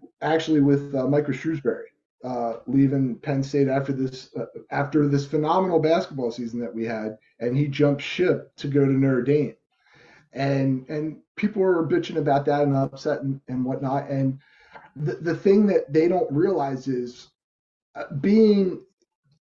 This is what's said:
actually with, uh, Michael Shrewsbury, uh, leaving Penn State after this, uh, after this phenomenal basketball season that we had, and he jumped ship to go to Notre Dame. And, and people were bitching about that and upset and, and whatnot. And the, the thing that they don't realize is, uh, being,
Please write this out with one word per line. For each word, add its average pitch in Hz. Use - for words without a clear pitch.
actually 156
with, 143
uh, 131
Michael 143
Shrewsbury, -
uh, 120
leaving 135
Penn 135
State 139
after 139
this, 131
uh, 120
after 143
this 139
phenomenal 165
basketball 147
season 117
that 117
we 113
had, 110
and 123
he 147
jumped 143
ship -
to -
go 139
to 135
Notre 135
Dame. 139
And, 135
and 156
people 202
were 175
bitching 170
about 143
that 147
and 139
upset 135
and, 135
and 127
whatnot. 135
And 135
the, 151
the 165
thing 208
that 165
they 160
don't 175
realize 143
is, 123
uh, -
being, 202